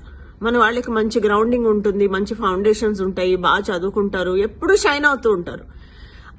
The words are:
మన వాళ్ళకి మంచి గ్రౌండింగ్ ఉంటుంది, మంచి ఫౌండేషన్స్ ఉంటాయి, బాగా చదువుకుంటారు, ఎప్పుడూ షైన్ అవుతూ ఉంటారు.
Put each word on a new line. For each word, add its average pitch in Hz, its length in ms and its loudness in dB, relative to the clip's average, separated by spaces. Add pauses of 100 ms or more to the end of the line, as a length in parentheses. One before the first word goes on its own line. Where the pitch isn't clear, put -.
(440)
మన 233 140 0
వాళ్ళకి 240 340 2
మంచి 220 280 0
గ్రౌండింగ్ 220 460 2
ఉంటుంది, 202 420 2
మంచి 196 280 -4
ఫౌండేషన్స్ 208 640 0
ఉంటాయి, 185 340 0
బాగా 180 420 0
చదువుకుంటారు, 190 580 -2
ఎప్పుడూ 220 400 0
షైన్ 294 300 2
అవుతూ 247 260 2
ఉంటారు. 175 320 -4 (760)